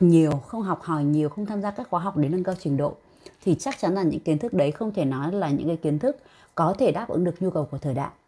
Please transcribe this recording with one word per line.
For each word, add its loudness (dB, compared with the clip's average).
nhiều, 6
không -4
học -4
hỏi -2
nhiều, 2
không -8
tham -4
gia -4
các -10
khóa 0
học -4
để 2
nâng 0
cao -2
trình -2
độ, 0
thì 4
chắc -4
chắn 0
là 0
những 0
kiến 0
thức -4
đấy 4
không -4
thể 0
nói -2
là 0
những 0
cái 0
kiến 0
thức 0
có 2
thể 4
đáp -4
ứng 0
được -2
nhu 0
cầu -2
của -8
thời -4
đại. -4